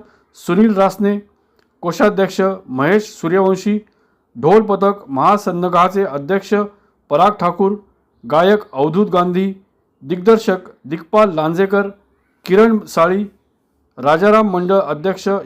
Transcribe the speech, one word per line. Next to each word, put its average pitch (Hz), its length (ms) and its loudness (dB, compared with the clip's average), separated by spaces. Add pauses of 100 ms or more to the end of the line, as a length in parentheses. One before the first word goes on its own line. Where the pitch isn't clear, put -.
(360)
सुनील 208 400 0
रासने, 196 440 0 (640)
कोषाध्यक्ष 190 600 -2 (280)
महेश 156 340 0
सूर्यवंशी, 190 760 -2 (600)
ढोल 190 200 4
पथक 196 480 -2
महासंघाचे 180 920 0
अध्यक्ष 156 500 -6 (560)
पराग 165 200 4
ठाकूर, 185 420 -2 (600)
गायक 185 280 2 (140)
अवधूत 156 340 0
गांधी, 180 460 -2 (480)
दिग्दर्शक 185 560 0 (280)
दिग्पाल 190 460 -2
लांजेकर, 185 560 -2 (580)
किरण 214 400 2
साळी, 175 400 0 (720)
राजाराम 196 520 2
मंडळ 180 300 0
अध्यक्ष 180 500 -4 (160)